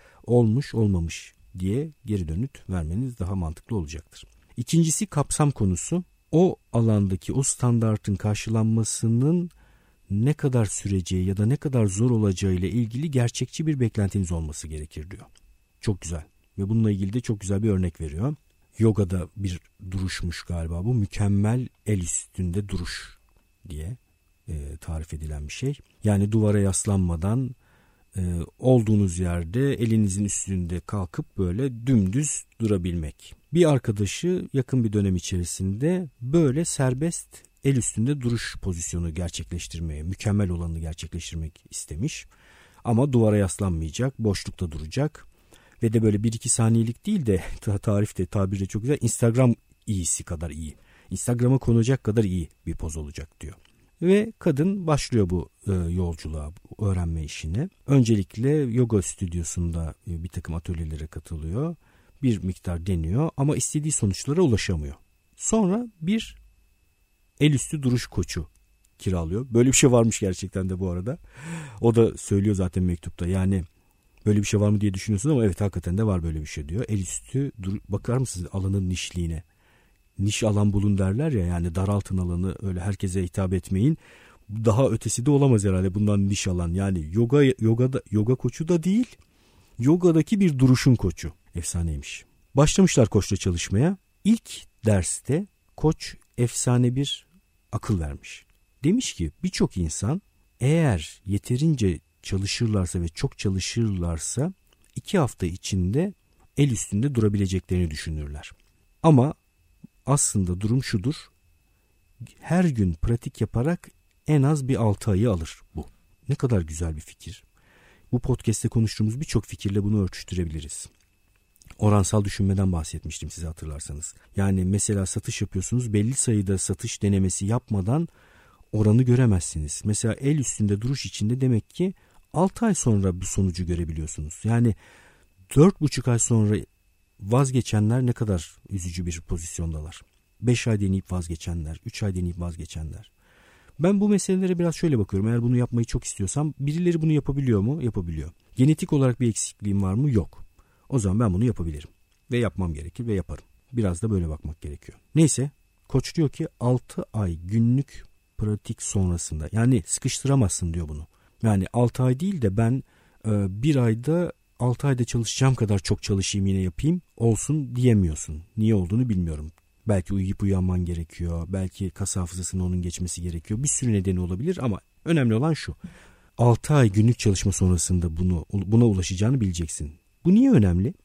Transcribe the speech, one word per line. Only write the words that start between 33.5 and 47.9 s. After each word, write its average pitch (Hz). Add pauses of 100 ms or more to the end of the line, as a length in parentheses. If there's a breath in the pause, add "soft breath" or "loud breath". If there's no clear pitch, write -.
Bir 160
arkadaşı 120
yakın 117
bir 104
dönem 98
içerisinde 98 (120)
böyle 143
serbest 135 (360)
el 139
üstünde 127
duruş 120
pozisyonu 85
gerçekleştirmeye, 82
mükemmel 98
olanı 85
gerçekleştirmek 80
istemiş. - (580 soft breath)
Ama 120
duvara 110
yaslanmayacak, 92
boşlukta 95
duracak 80 (580 soft breath)
ve 110
de 113
böyle 104
bir 113
iki 113
saniyelik 113
değil 202
de, 92
<laughs> -
ta-, 101
tarif 104